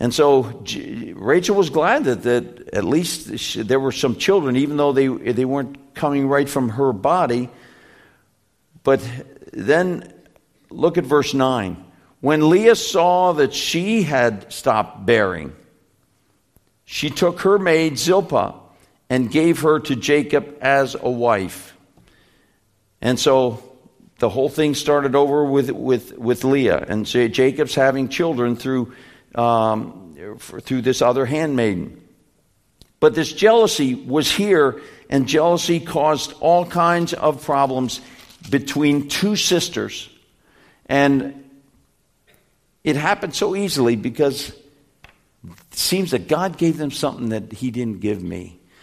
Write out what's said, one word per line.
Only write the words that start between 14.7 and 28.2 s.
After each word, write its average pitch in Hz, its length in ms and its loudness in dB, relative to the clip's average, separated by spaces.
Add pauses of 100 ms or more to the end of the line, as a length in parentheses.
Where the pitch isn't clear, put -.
bearing, 92 480 0 (1300)
she - 260 -6
took 175 300 -2
her 196 180 4
maid 160 400 2
Zilpah 165 560 0 (540)
and 127 220 0
gave 156 300 2
her 151 200 4
to 143 160 -4
Jacob 147 640 0
as 135 380 2
a - 120 -2
wife. 117 680 -2 (1200)
And 120 200 0
so 131 420 2 (560)
the 117 100 2
whole 131 200 0
thing 151 260 0
started 139 400 0
over 143 300 4
with, 139 260 0
with, 123 460 -2
with 120 280 -2
Leah. 131 440 2
And 104 180 -4
so 123 220 2
Jacob's 135 460 0
having 135 340 2
children 120 480 -2